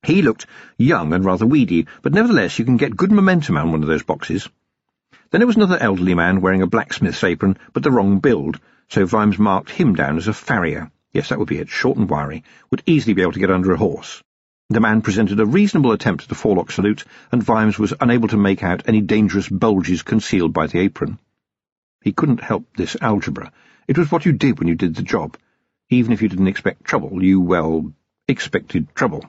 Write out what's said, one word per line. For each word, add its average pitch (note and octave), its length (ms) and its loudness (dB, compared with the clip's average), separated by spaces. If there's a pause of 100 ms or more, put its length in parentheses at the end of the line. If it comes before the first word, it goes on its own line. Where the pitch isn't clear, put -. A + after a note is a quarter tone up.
He F3+ 180 2
looked A#2 240 0 (320)
young A2+ 340 2
and F#2 140 0
rather F#2+ 220 2
weedy, F2+ 400 2 (160)
but C#3+ 100 0
nevertheless G3+ 460 2
you A#2 60 -2
can B2 120 2
get A#2+ 180 -2
good F#3+ 160 0
momentum F#3 460 2
on D#2+ 140 0
one D#2 100 0
of D2+ 60 -2
those D#2 160 0
boxes. - 440 -6 (840)
Then F3 80 0
there B3 80 2
was G#3+ 80 0
another F#3 240 2
elderly F#2 340 0
man F2 280 2
wearing F#2+ 200 2
a F#2 60 2
blacksmith's - 560 -2
apron, F#2+ 340 0 (160)
but C3+ 80 -4
the C#3+ 100 0
wrong G2 280 2
build, F2 400 0 (300)
so G2 160 0
Vimes G#2 340 0
marked G2+ 320 0
him C3 240 0
down D2+ 220 -2
as F2 100 -4
a G#2+ 60 -4
farrier. E2 580 -4 (200)
Yes, C#3+ 180 -4
that - 100 -4
would - 80 -2
be - 100 -4
it, - 120 -10
short - 280 -2
and G2 100 0
wiry, D2 360 -6 (260)
would B2+ 160 -4
easily A#2+ 280 2
be F#2 100 2
able E2+ 80 0
to F#2+ 80 -8
get F#2+ 100 0
under F#2 220 2
a E2 60 2
horse. - 440 -4 (480)
The A2 100 0
man A2 220 2
presented G#2 380 0
a A2 60 4
reasonable D#3 460 2
attempt G2 340 -2
at - 60 -12
a - 40 -6
forelock F#2+ 360 -2
salute, G#2 340 -2 (260)
and B2 100 0
Vimes A2 360 2
was G#2 220 0
unable A#2+ 300 2
to G#2+ 80 0
make G2 260 2
out F#2 240 -2
any A2 140 2
dangerous G2+ 480 0
bulges F#2 540 0
concealed F2+ 500 0
by D#2 140 0
the F2 120 -2
apron. - 400 -2 (840)
He G#2+ 120 -2
couldn't C#3 280 0
help - 240 -4 (100)
this F2 260 -6
algebra. G#2 500 -2 (360)
It C#3 100 0
was D#3+ 140 0
what E3 140 0
you E3+ 60 4
did B2+ 280 0
when E2+ 80 -2
you E2+ 80 2
did E2+ 200 -2
the F#2+ 80 -6
job. E2 340 -4 (520)
Even B2 240 2
if G#2 80 -2
you G#2+ 80 0
didn't F#2+ 180 0
expect - 360 -4
trouble, F#2 400 -4
you, F#2+ 180 4
well, D#2+ 500 0 (360)
expected - 680 -4
trouble. A2+ 340 -4